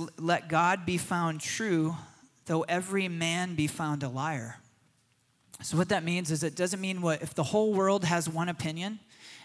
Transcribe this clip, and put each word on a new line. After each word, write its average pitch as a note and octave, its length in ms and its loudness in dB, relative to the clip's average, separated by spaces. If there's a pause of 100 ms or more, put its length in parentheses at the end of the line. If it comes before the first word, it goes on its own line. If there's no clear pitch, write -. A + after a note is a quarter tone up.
(180)
"Let E3+ 300 2
God E3+ 380 2
be F3+ 100 2
found E3 440 0
true, E3 560 0 (500)
though D#3+ 160 2
every F#3 460 0
man E3+ 460 -2
be D3+ 120 2
found D3 360 -2
a C#3 60 -2
liar." C3 480 -4 (1040)
So - 140 -2
what F3+ 140 4
that F#3+ 120 2
means E3+ 280 0
is D#3 120 0
it D3+ 140 -2
doesn't F3+ 240 0
mean F#3+ 220 -2
what, D#3+ 200 2
if - 120 -6
the - 80 0
whole G#3+ 320 2
world F#3+ 300 4
has E3 240 2
one E3 200 -2
opinion F3 500 -4 (460)